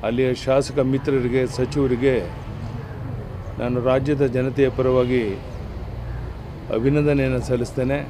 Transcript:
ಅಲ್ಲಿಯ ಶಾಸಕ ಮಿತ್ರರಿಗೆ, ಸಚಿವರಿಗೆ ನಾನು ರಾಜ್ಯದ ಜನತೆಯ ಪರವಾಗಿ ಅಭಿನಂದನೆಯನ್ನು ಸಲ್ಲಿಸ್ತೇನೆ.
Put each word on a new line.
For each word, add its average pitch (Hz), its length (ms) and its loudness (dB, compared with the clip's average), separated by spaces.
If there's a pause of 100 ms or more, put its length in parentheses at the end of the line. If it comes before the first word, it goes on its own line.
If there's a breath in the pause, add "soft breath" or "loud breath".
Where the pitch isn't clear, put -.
ಅಲ್ಲಿಯ 127 220 2 (140)
ಶಾಸಕ 131 340 2 (140)
ಮಿತ್ರರಿಗೆ, 131 500 2 (140)
ಸಚಿವರಿಗೆ 127 600 2 (1500)
ನಾನು 123 260 0
ರಾಜ್ಯದ 135 360 2 (120)
ಜನತೆಯ 131 320 2 (100)
ಪರವಾಗಿ 127 460 4 (1500)
ಅಭಿನಂದನೆಯನ್ನು 139 720 2
ಸಲ್ಲಿಸ್ತೇನೆ. 131 520 0 (100)